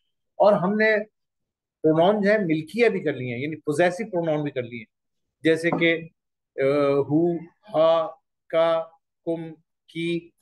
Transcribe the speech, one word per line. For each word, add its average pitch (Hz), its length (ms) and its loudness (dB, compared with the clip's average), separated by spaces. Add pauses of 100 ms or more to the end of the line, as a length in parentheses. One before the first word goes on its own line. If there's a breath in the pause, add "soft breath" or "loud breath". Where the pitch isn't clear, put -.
(380)
और 208 160 6
हमने 214 440 2 (840)
pronoun 170 380 2
जो 196 80 2
है 214 140 2
मिल्किया 165 440 0
भी 190 120 -4
कर 147 140 -4
लिए 127 200 -8
हैं, 117 60 -8
यानी 151 160 -8
possessive 175 500 -2
pronoun 165 380 -4
भी 143 60 -6
कर 131 120 -6
लिए 117 180 -12
हैं, 107 60 -18 (580)
जैसे 160 300 0
कि, 165 180 2 (720)
अ, 135 40 2 (440)
हु, 170 280 2 (240)
हा, 160 440 2 (440)
का, 165 300 2 (440)
कुम, 165 260 -6 (400)
की, 170 520 -6